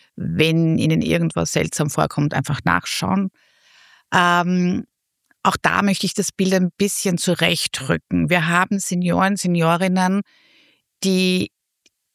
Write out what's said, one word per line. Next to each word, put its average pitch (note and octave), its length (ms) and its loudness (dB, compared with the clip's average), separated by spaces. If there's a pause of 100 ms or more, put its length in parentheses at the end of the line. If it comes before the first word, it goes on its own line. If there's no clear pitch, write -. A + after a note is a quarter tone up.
(160)
wenn E3 600 0
Ihnen D#3 260 0
irgendwas E3 500 -2
seltsam D#3+ 360 -2
vorkommt, D3 460 -2
einfach C#3 300 -4
nachschauen. F#3+ 680 -2 (840)
Ähm, F3 720 2 (580)
auch - 180 0
da F3 220 0
möchte G3+ 240 0
ich - 80 -4
das - 160 -4
Bild F#3+ 220 0
ein F#3 240 2
bisschen G3 420 -2
zurechtrücken. E3+ 1120 -2
Wir E3+ 160 2
haben F3+ 320 0
Senioren, F3+ 580 0
Seniorinnen, F#3 840 0 (840)
die F#3 480 0 (640)